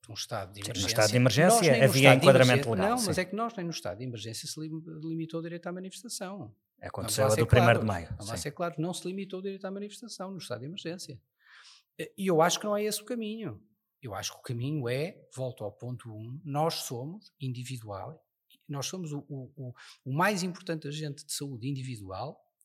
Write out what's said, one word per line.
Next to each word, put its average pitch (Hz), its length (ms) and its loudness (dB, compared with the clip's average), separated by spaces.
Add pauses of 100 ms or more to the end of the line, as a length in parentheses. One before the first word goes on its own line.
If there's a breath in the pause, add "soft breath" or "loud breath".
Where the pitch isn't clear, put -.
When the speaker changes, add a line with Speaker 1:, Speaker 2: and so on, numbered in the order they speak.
Speaker 1:
de 120 80 -18
um - 20 -12
estado 98 400 -8
de 101 60 -16
Speaker 2:
Sim, - 20 -8
no - 60 -6
Speaker 1:
emergência. 95 200 -4
Speaker 2:
estado 110 220 4
de 120 60 0
emergência 127 400 8
Speaker 1:
Nós 233 60 6
nem 139 180 6
no 135 60 8
Speaker 2:
havia 131 160 6
Speaker 1:
estado 135 180 10
de - 60 4
Speaker 2:
enquadramento 127 280 10
Speaker 1:
emergência, 120 220 2
Speaker 2:
legal, - 140 2
Speaker 1:
não, 247 80 2
Speaker 2:
sim. 226 100 0
Speaker 1:
mas 160 100 0
é 185 80 0
que 196 100 -10
nós 226 200 -4
nem 180 100 -6
no 165 60 -4
estado 101 260 -6
de 120 60 -10
emergência 117 440 -8
se - 120 -10
lim-, 160 240 -10 (180)
limitou 160 380 -6
o 165 40 -8
direito 170 240 -10
à 175 40 -6
manifestação. 185 840 -10 (260)
Speaker 2:
Aconteceu - 420 -2
Speaker 1:
Vamos 107 40 4
lá - 0 -
Speaker 2:
a - 80 4
Speaker 1:
ser 117 60 2
Speaker 2:
do 117 60 2
primeiro 120 320 8
Speaker 1:
claros. - 20 0
Speaker 2:
de 113 60 0
maio, 87 200 -2 (100)
Speaker 1:
Vamos - 120 -10
lá - 60 -6
Speaker 2:
sim. - 80 -6
Speaker 1:
ser 147 80 -6
claros, 170 260 -6
não 170 160 -2
se - 140 -8
limitou 190 320 -8
o - 20 -12
direito 196 240 -10
à 190 60 -6
manifestação 202 600 -12
no 190 60 -10
estado 113 220 -10
de 127 60 -10
emergência. 165 540 -10 (760 soft breath)
Eh, 160 200 -10
e 190 100 -2
eu 160 140 6
acho 170 180 4
que - 60 -8
não 208 100 0
é 208 80 -2
esse 214 180 -4
o - 40 -20
caminho. 214 580 -8 (380)
Eu 110 120 -10
acho 95 200 -8
que - 60 -20
o - 20 -20
caminho 127 480 -4
é, 139 260 -4 (180)
volto 127 300 -8
ao 101 80 -6
ponto 120 400 -12
um, 117 320 -12
nós 156 300 -2
somos 147 640 -10
individual, 120 840 -10 (460)
nós 143 180 -6
somos 170 280 -8
o, 143 60 -6 (100)
o, 135 260 -12
o, 123 180 -12 (300 loud breath)
o 131 100 -6
mais 180 300 2
importante 165 460 -6
agente 147 360 -8
de - 60 -12
saúde 135 380 -6
individual, 123 680 -8 (280)